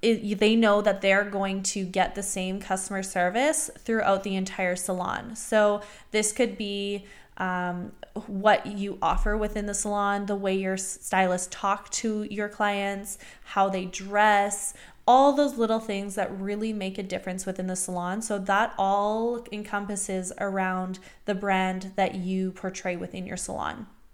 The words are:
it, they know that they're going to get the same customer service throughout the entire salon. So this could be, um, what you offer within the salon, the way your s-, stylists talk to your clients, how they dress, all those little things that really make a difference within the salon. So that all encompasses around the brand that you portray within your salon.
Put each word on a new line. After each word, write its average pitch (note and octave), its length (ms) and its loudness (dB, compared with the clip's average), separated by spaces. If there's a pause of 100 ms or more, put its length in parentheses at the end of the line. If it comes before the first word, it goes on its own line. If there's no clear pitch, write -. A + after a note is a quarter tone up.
it, G#3 340 2
they G#3+ 160 6
know G#3 280 6
that G3+ 180 2
they're G3 240 4
going G3 380 -2
to G3 220 -2
get F#3 300 0
the G3 80 -6
same F#3+ 380 -4
customer F#3+ 420 -4
service G3 760 0
throughout G3 440 2
the G3 140 -2
entire F#3+ 400 -2
salon. F#3 580 -4
So G#3 460 2 (300)
this G#3+ 220 0
could A3 260 0
be, G3+ 480 -6 (320)
um, F3+ 540 -4 (340)
what G#3 400 4
you G3 360 -4
offer F#3 340 2
within G#3+ 300 -2
the G3+ 80 -4
salon, G3+ 520 0
the G3+ 100 -2
way G3 180 0
your F#3+ 200 0
s-, - 260 -8
stylists F3+ 500 2
talk G3+ 400 -2
to G#3+ 340 -2
your G#3 240 -6
clients, G3+ 720 -2 (240)
how G3 260 2
they F#3+ 180 -2
dress, G3+ 880 2 (320)
all C4+ 260 10
those C4+ 260 2
little A3 220 2
things G3+ 340 -4
that G3 240 -2
really G#3 340 -4
make F#3+ 240 -4
a G3+ 60 -6
difference F#3 420 -6
within F#3+ 220 -4
the F#3 100 -2
salon. F3+ 460 -4
So G#3 160 -2
that G3+ 400 2
all G#3+ 720 2
encompasses G3+ 880 -4
around F#3 600 -2 (260)
the G#3 100 0
brand F#3+ 640 0
that F#3+ 180 2
you F#3 380 -2
portray F#3 440 -6
within F3+ 300 -8
your F3+ 100 -8
salon. - 500 -6 (280)